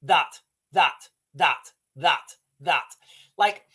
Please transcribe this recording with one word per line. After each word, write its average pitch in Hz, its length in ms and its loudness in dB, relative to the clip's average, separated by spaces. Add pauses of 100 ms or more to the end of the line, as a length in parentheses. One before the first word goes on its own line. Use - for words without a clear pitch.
that, 143 380 -2 (320)
that, - 380 -2 (240)
that, 139 380 -4 (240)
that, 147 400 -2 (240)
that. 143 360 -4 (420)
Like 208 260 0 (120)